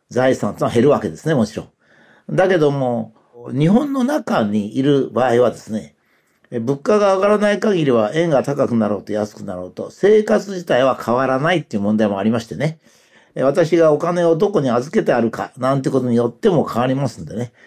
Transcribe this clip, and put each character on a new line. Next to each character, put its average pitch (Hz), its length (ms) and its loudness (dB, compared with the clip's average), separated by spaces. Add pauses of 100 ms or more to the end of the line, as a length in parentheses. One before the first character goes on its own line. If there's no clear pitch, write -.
(100)
財 127 260 2
産 107 140 -4
っ - 40 -8
て - 40 -16
い - 20 -16
う - 40 -
の - 40 2
は - 60 -4
減 113 80 4
る 143 80 4
わ 123 100 2
け 98 80 -4
で 80 80 -8
す - 100 -16
ね、 160 80 0
も 113 120 2
ち - 100 -16
ろ 87 60 -8
ん。 - 720 -16
だ 185 140 2
け 185 80 2
ど 147 140 2
も、 120 420 -4 (380)
日 147 160 2
本 269 260 2
の 254 100 0
中 240 380 -2
に 104 340 -4
い 135 60 0
る 139 260 2
場 123 200 0
合 120 120 2
は 117 100 4
で - 60 -6
す - 160 -14
ね、 104 220 -10 (600)
え、 120 60 -6
物 135 160 -2
価 208 240 0
が 196 160 2
上 190 40 -2
が 202 80 2
ら 208 100 4
な 208 140 0
い 202 60 -2
限 190 260 0
り 135 60 2
は 113 240 2
円 165 160 0
が 123 140 2
高 123 240 -2
く 117 80 -2
な 110 120 2
ろ 101 100 -2
う - 40 -12
と 104 100 -10
安 104 220 -4
く - 80 -18
な 98 140 -10
ろ 90 100 -12
う 92 60 -16
と、 - 180 -12
生 214 320 4
活 202 300 -2
自 180 120 -10
体 131 200 2
は 127 100 2
変 - 180 -4
わ 127 140 0
ら 131 140 0
な 165 120 0
い 170 60 0
っ 147 60 -4
て - 120 -8
い 101 40 -2
う - 20 -2
問 107 140 0
題 107 120 2
も 98 120 -2
あ - 20 -2
り 110 80 2
ま 117 80 0
し 113 80 -8
て 87 80 -12
ね。 147 240 -4 (560)
え、 - 80 -4
私 160 340 2
が 160 160 6
お 147 60 2
金 175 260 0
を 165 120 4
ど 202 160 0
こ 165 80 0
に 135 100 0
預 120 260 0
け 202 60 4
て 165 100 0
あ 120 80 2
る 113 120 0
か - 240 -10
な 131 180 0
ん 135 80 0
て 147 80 -2
こ 135 100 0
と 127 80 -2
に 120 60 2
よ 117 140 2
っ 117 40 -6
て - 180 0
も 147 140 2
変 - 160 -4
わ 127 60 0
り 131 80 0
ま 135 140 -2
す - 120 -10
ん 82 40 -14
で 76 120 -12
ね。 117 160 -8 (140)